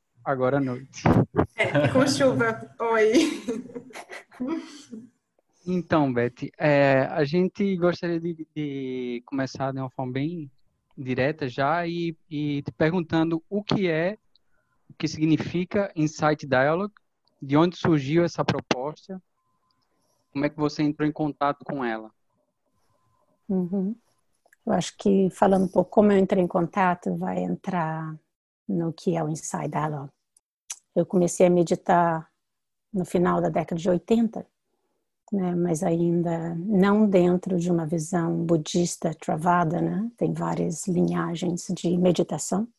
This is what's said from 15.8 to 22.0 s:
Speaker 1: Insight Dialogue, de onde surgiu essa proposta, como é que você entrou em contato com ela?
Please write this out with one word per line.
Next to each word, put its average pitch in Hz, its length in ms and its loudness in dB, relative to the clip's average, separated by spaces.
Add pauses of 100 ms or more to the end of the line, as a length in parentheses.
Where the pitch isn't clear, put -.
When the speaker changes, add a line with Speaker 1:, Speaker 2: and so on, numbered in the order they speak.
Speaker 1:
Insight 151 520 0
Dialogue, 151 480 2 (460)
de 139 160 0
onde 170 200 4
surgiu 160 480 2
essa 156 200 -2
proposta, - 800 -4 (1080)
como 139 120 -2
é 147 40 0
que 151 80 -12
você 151 260 -2
entrou 151 260 0
em 147 40 0
contato 143 520 -4
com 139 200 -6
ela? 110 260 -6 (1400)